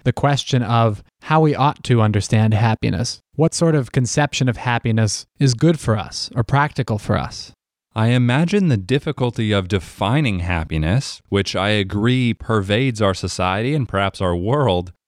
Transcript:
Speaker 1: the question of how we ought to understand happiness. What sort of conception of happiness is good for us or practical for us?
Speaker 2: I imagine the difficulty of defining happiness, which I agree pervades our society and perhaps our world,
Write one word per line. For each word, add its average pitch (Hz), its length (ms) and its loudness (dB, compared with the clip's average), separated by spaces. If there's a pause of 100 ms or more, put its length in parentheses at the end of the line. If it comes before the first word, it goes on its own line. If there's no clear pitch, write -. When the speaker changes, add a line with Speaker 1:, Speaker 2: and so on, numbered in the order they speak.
Speaker 1:
the 123 80 0
question 135 500 0
of 113 400 0 (200)
how 156 180 2
we 151 140 4
ought 139 300 -2
to 120 180 4
understand 107 500 2
happiness. 110 680 0 (140)
What 156 200 0
sort 165 200 2
of 135 160 0
conception 131 600 0
of 110 80 -2
happiness 113 680 0 (140)
is 135 160 2
good 156 260 2
for 110 160 0
us - 380 -8
or 120 100 -2
practical 139 540 -2
for - 180 -2
us? - 360 -8 (420)
Speaker 2:
I 110 140 2
imagine 143 600 2
the 127 80 4
difficulty 117 720 -2
of 98 180 0
defining 104 720 -2
happiness, 85 880 -2
which 98 260 0
I 95 140 0
agree 107 640 0
pervades 110 640 -2
our 98 140 2
society 98 600 -2
and 139 140 -2
perhaps 98 320 -2
our 90 160 0
world, 92 560 0 (160)